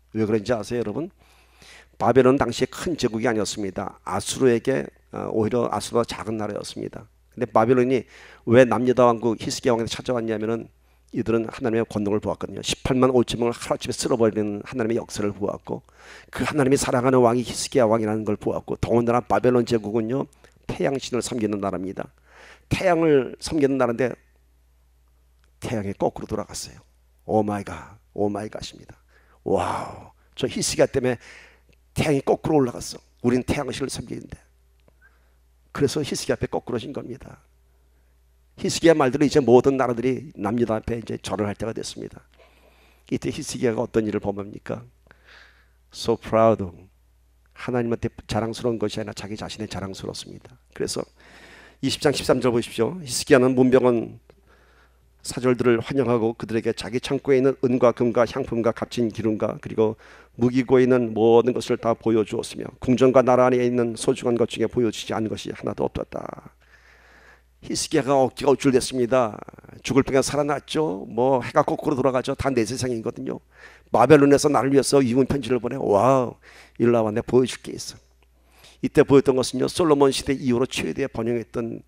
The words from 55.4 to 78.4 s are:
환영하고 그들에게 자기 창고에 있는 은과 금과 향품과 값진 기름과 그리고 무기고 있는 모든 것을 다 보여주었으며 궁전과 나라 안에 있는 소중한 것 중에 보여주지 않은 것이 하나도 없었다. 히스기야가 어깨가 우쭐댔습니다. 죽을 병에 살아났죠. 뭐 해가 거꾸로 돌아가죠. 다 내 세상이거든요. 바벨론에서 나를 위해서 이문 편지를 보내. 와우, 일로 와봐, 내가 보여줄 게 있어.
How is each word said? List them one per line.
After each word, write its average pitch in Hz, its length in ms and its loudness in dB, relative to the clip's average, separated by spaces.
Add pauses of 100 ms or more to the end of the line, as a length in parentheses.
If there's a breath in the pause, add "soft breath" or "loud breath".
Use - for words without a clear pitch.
환영하고 117 540 0
그들에게 110 400 -4
자기 110 260 -6
창고에 135 380 0
있는 131 260 2
은과 123 300 4
금과 120 360 2
향품과 117 440 -2
값진 117 360 -4
기름과 110 520 -4
그리고 110 340 0 (400 loud breath)
무기고 123 440 2
있는 123 340 4
모든 113 400 6
것을 113 240 -2
다 113 160 0
보여주었으며 110 720 -2 (140)
궁전과 127 420 4
나라 123 240 4
안에 123 180 2
있는 120 320 0
소중한 120 400 -2
것 117 140 0
중에 113 180 -4
보여주지 110 460 -2
않은 107 160 -4
것이 104 240 -10
하나도 - 320 -6
없었다. - 680 -10 (1080 soft breath)
히스기야가 135 640 0
어깨가 127 280 2
우쭐댔습니다. 123 880 2 (440)
죽을 127 200 4
병에 131 180 2
살아났죠. 151 840 -4
뭐 127 340 2
해가 131 220 2
거꾸로 151 320 -2
돌아가죠. 127 400 0
다 - 140 -4
내 120 160 2
세상이거든요. 120 720 -6 (520 loud breath)
바벨론에서 139 580 8
나를 135 240 2
위해서 139 280 4
이문 127 240 2
편지를 127 340 -2
보내. 120 200 -6
와우, 117 560 2 (420 loud breath)
일로 117 200 4
와봐, 110 140 2
내가 113 140 -4
보여줄 123 360 2
게 - 100 -14
있어. - 260 -14 (840 soft breath)